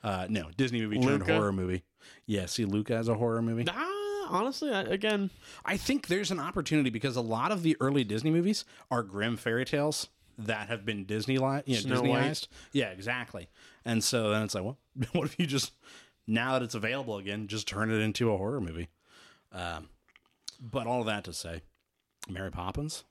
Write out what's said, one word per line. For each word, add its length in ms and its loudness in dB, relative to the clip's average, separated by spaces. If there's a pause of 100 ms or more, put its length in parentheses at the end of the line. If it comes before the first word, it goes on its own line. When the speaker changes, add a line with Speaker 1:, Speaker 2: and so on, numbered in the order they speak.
Speaker 1:
Uh, 260 -2
no, 280 -2
Disney 240 2
movie 180 0
turned 200 6
Speaker 2:
Luca? 160 2
Speaker 1:
horror 180 4
movie. 300 0 (420)
Yeah, 220 0
see, 180 0
Luca 300 0
as 120 0
a 60 2
horror 280 2
movie. 280 0
Speaker 2:
Ah, 600 -4
honestly, 420 -2
I, 100 0
again, 480 0 (340)
Speaker 1:
I 140 -2
think 300 0
there's 240 0
an 100 -2
opportunity 480 2
because 260 -2
a 60 0
lot 320 0
of 100 -2
the 160 4
early 240 4
Disney 280 0
movies 340 2 (260)
are 120 2
grim 340 -2
fairy 280 2
tales 440 0 (280)
that 300 -4
have 160 -4
been 220 -2
Disney 320 0
li-, 280 2
you 100 2
know, 60 2
Speaker 2:
Snow 200 2
Speaker 1:
Disneyized. 80 4
Speaker 2:
White. 380 2 (260)
Speaker 1:
Yeah, 160 2
exactly. 580 -6 (380)
And 180 2
so 260 2
then 140 4
it's 120 -4
like, 80 -2
well, 140 -6 (180)
<laughs> 180 -2
what 120 2
if 140 -4
you 60 4
just, 260 0 (540)
now 280 2
that 100 2
it's 120 -6
available 420 -2
again, 300 -4
just 200 -4
turn 240 0
it 100 4
into 300 4
a 60 4
horror 220 -2
movie? 300 -4 (640)
Um, 340 -8 (720)
but 280 -6
all 180 0
that 200 -2
to 80 -10
say, 280 -8 (680)
Mary 240 -6
Poppins? 600 -6